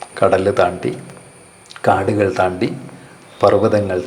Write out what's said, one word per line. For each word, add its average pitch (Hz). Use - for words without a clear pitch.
കടല് 95
താണ്ടി, 90
കാടുകൾ 101
താണ്ടി, 92
പർവ്വതങ്ങൾ 101